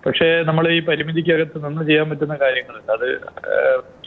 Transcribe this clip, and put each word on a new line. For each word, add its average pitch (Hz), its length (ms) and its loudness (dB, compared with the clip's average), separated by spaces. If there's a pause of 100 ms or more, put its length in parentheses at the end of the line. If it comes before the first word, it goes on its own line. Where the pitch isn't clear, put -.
പക്ഷേ, 165 400 2
നമ്മൾ 160 220 2
ഈ 165 160 2
പരിമിതിക്കകത്ത് 160 840 -2
നിന്ന് 156 160 -4
ചെയ്യാൻ 151 260 2
പറ്റുന്ന 151 240 -4
കാര്യങ്ങളുണ്ട്, 127 580 -2
അത്, 120 180 -2 (420)
ഏഹ്, 131 300 2 (240)